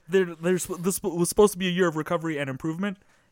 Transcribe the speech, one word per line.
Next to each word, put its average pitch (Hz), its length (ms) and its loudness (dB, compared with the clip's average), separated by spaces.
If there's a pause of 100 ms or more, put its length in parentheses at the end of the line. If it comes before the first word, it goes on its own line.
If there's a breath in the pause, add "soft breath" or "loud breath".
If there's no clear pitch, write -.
they're, 180 260 2
they're, 175 220 0
sp-, 180 240 -6
this 185 200 0
w-, 170 200 -2
was 175 80 2
supposed 208 240 6
to 180 60 -10
be 185 100 -2
a - 20 0
year 180 180 2
of 156 80 -2
recovery 160 420 -4
and 143 100 -4
improvement 165 480 -4 (360 soft breath)